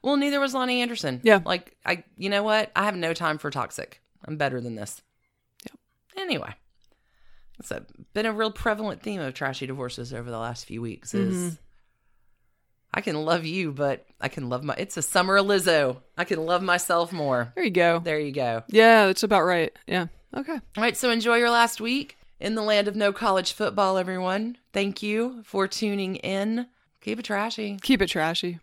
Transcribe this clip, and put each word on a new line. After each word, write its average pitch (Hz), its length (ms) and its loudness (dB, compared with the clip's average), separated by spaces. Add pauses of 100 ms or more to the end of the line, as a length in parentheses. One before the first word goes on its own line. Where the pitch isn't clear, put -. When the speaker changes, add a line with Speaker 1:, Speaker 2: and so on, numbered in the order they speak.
Speaker 1:
Well, 277 160 2
neither 285 220 2
was 269 160 0
Lonnie 254 260 0
Anderson. 165 420 -4
Speaker 2:
Yeah. 208 220 8
Speaker 1:
Like, - 300 -6 (100)
I, 175 180 -2 (140)
you 190 120 -6
know 202 120 0
what? 214 340 0
I 196 100 0
have 202 100 0
no 170 180 -2
time 156 240 -2
for 147 140 -8
toxic. - 500 -8 (240)
I'm 156 120 -8
better 135 220 -2
than 117 140 -8
this. 104 300 -12 (600)
Speaker 2:
Yeah. - 600 -16
Speaker 1:
Anyway. 285 320 -6 (1040)
It's - 100 -18
a, - 160 -8 (280)
been 214 120 -2
a 220 80 -2
real 214 180 -2
prevalent 214 520 -4
theme 202 180 -6
of 131 140 -6
trashy 135 320 -6
divorces 123 440 -10
over 120 200 -10
the 113 80 -8
last 117 260 -8
few 113 160 -10
weeks - 320 -10
is 190 220 0
Speaker 2:
Mm-hmm. 175 200 -4 (1400)
Speaker 1:
I - 80 -4
can 156 220 -4
love 165 220 0
you, 165 260 -4
but 139 340 -4 (140)
I - 80 -6
can 131 220 -8
love 127 140 -4
my, 147 140 -4
it's - 200 -8
a 160 40 -6
summer 190 360 2
of 196 80 4
Lizzo. 165 520 4 (200)
I 175 80 -2
can 160 200 -2
love 175 160 2
myself 175 520 0
more. 127 420 -2
Speaker 2:
There 370 80 -2
you 240 80 0
go. 170 280 4
Speaker 1:
There 160 200 -2
you 143 140 -4
go. 120 340 -2
Speaker 2:
Yeah, 214 380 8
that's 190 180 2
about 196 200 4
right. 170 280 2 (160)
Yeah. 180 200 0 (280)
Okay. 277 180 -6
Speaker 1:
All 220 300 -6
right, 233 140 0
so 247 120 0
enjoy 233 280 2
your 240 120 4
last 233 300 4
week 254 380 -4 (220)
in 220 160 -4
the 220 60 -2
land 208 280 4
of 196 60 -6
no 202 180 2
college 190 400 2
football, 196 440 2
everyone. 185 600 -2 (160)
Thank 196 280 -2
you 226 420 -2
for 190 240 -2
tuning 196 500 -4
in. 220 500 -4 (340)
Keep 220 180 -6
it 226 60 -12
trashy. 208 560 -4
Speaker 2:
Keep 262 200 2
it 185 60 2
trashy. 170 560 -2